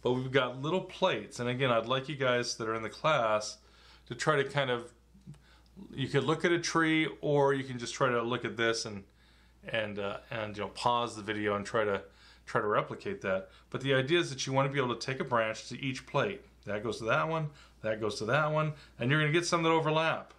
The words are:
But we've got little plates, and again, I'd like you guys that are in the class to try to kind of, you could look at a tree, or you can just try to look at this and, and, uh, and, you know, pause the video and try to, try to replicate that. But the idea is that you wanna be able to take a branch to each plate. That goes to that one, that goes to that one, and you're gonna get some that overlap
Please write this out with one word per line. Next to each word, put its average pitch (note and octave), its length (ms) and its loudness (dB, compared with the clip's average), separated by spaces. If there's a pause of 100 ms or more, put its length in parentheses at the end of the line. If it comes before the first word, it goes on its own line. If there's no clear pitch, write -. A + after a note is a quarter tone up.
But B2 120 2
we've C3 180 -2
got C3 280 2
little E3 200 0
plates, D#3 580 -2
and A#2+ 100 -2
again, B2+ 220 2
I'd A2+ 160 4
like C3+ 220 -2
you D3+ 80 -6
guys B2 400 0
that A2+ 120 -4
are A2+ 60 0
in A2+ 80 -4
the G#2+ 80 -6
class A#2 680 0 (480)
to B2 100 -10
try D#3 180 2
to C#3 100 4
kind C#3 280 0
of, A#2+ 200 -4 (1000)
you C3 160 -4
could C#3 160 2
look D#3 200 0
at F3+ 60 6
a E3+ 80 4
tree, D#3+ 480 2 (140)
or C#3+ 340 4
you C3+ 80 -2
can B2+ 160 -6
just A#2 160 -8
try C#3 140 2
to A#2+ 120 2
look A#2 240 -2
at G#2 120 -4
this A2+ 300 2
and, G2+ 180 -10 (580)
and, G#2+ 380 -4
uh, G2+ 180 -4 (140)
and, G#2+ 240 -6
you G#2 80 -4
know, G2 60 -8
pause A#2+ 440 0
the G#2+ 80 -10
video G#2 320 -2
and G2+ 100 -4
try A2 200 0
to, G2 180 0 (440)
try A#2+ 140 0
to G#2+ 60 -2
replicate G#2+ 540 -2
that. F#2+ 300 -2 (200)
But B2 120 -6
the C3+ 120 2
idea C3 240 4
is D3 120 0
that C3+ 180 -6
you C3+ 40 -2
wanna C3+ 180 4
be C#3 100 -2
able A#2+ 160 0
to - 40 -12
take C3 200 -6
a - 40 -2
branch A2+ 440 0
to A#2 100 -10
each C3 300 -6
plate. A#2 360 -2 (200)
That G#2 180 -4
goes A2 160 -4
to A2+ 60 -6
that D3+ 240 2
one, D#3+ 220 -2 (320)
that G#2+ 180 -2
goes G#2 180 -2
to G#2+ 60 -4
that D3 260 2
one, D#3 220 0 (260)
and B2 140 2
you're D#3 80 4
gonna D3+ 100 2
get E3+ 160 2
some E3+ 160 2
that E3 80 4
overlap D#3 680 2